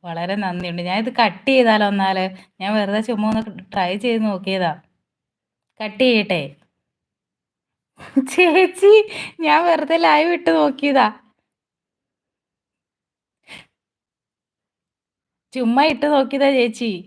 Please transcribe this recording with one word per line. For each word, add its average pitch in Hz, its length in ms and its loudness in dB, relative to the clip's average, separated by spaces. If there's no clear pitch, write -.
വളരെ 175 320 -6
നന്ദിയുണ്ട്. 175 460 -6
ഞാൻ 180 180 -4
ഇത് 226 140 -6
കട്ട് 214 340 -2
ചെയ്താലോ 226 400 2
എന്നാല്? 190 380 -2
ഞാൻ 190 160 -6
വെറുതെ 208 280 -2
ചുമ്മാ 220 280 -4
ഒന്ന് 220 140 -2
ട്രൈ 180 300 -4
ചെയ്ത് 226 260 -2
നോക്കിയതാ. 190 480 -2
കട്ട് 208 220 -6
ചെയ്യട്ടെ? 214 400 0
ചേച്ചി, 370 680 4
ഞാൻ 302 240 2
വെറുതെ 330 340 0
ലൈവ് 330 360 2
ഇട്ട് 339 180 0
നോക്കിയതാ. 277 560 2
ചുമ്മാ 254 320 0
ഇട്ട് 294 220 0
നോക്കിയതാ 277 440 2
ചേച്ചി. 240 400 -2